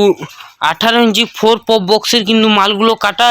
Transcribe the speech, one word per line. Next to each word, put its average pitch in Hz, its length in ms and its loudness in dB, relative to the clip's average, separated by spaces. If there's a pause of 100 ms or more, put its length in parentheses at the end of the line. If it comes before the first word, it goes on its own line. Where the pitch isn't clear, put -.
(720)
আঠারো 226 320 -2
ইঞ্চি 226 220 0 (140)
ফোর 220 260 2
পপ 220 260 0
বক্সের 214 400 0
কিন্তু 220 160 2 (120)
মালগুলো 208 340 0 (120)
কাটা 208 260 0